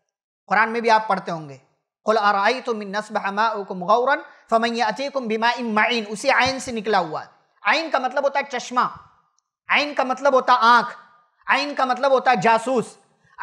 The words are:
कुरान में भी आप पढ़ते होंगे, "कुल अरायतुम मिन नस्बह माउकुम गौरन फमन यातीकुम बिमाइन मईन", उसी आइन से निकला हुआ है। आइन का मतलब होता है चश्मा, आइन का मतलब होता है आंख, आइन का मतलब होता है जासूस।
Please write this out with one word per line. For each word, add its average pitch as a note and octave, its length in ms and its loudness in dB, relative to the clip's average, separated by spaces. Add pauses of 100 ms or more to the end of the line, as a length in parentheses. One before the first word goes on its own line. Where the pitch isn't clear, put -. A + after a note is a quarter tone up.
(480)
कुरान G#3+ 220 2
में A#3 120 -4
भी A3+ 80 0
आप G#3+ 200 4
पढ़ते F#3 220 -2
होंगे, D3+ 300 -12 (420)
"कुल G#3+ 120 2
अरायतुम G#3+ 640 2
मिन G3+ 200 -8
नस्बह G3 340 -4
माउकुम G#3 480 -4
गौरन B3 420 2 (300)
फमन A#3 240 0
यातीकुम A#3+ 520 -4
बिमाइन A#3 380 -2
मईन", A3 400 0
उसी G#3+ 240 -4
आइन B3+ 300 2
से C4 120 -10
निकला G#3+ 260 -2
हुआ D#3 240 -2
है। G#2 80 -18 (380)
आइन D4+ 220 0
का C4+ 100 0
मतलब B3+ 240 -2
होता C#4 160 0
है C4+ 60 -4
चश्मा, A#3+ 540 -4 (720)
आइन C#4 220 0
का C#4 100 -2
मतलब C4 320 0
होता B3 180 4
है B3 60 4
आंख, A3+ 360 4 (540)
आइन C#4 240 0
का C4+ 120 -2
मतलब B3+ 260 0
होता C4 200 4
है A3+ 100 2
जासूस। A3+ 560 0 (460)